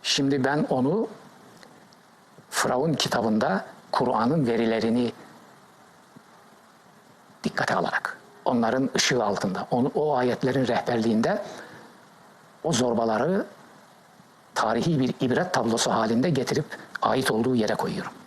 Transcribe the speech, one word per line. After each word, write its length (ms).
Şimdi 420
ben 260
onu 380
Firavun 440
kitabında 720
Kur'an'ın 540
verilerini 640
dikkate 300
alarak, 440
onların 520
ışığı 280
altında, 460
onu, 240
o 220
ayetlerin 500
rehberliğinde 760
o 80
zorbaları 760
tarihi 460
bir 200
ibret 340
tablosu 400
halinde 360
getirip 360
ait 280
olduğu 240
yere 200
koyuyorum. 380